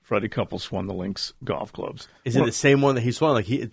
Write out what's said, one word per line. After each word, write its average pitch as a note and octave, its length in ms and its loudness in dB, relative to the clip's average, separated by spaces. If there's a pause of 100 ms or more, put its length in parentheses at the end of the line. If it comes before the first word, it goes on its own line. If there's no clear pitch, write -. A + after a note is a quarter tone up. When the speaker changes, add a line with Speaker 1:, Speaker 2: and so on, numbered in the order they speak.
Speaker 1:
Freddie G#2+ 260 -2
Couples - 420 -6
won F#2+ 160 -4
the G2 80 -6
Lynx F#2 380 -6 (120)
golf - 280 -4
clubs. - 340 -10 (180)
Speaker 2:
Is A#2+ 120 0
it C3+ 40 6
Speaker 1:
One C#3 80 4
Speaker 2:
the A2 40 -2
same C#3 300 6
one C#3 140 6
that A#2+ 40 0
he A#2+ 120 0
swung? D#3 220 2
Like, G#2+ 120 0
he, A2+ 260 -2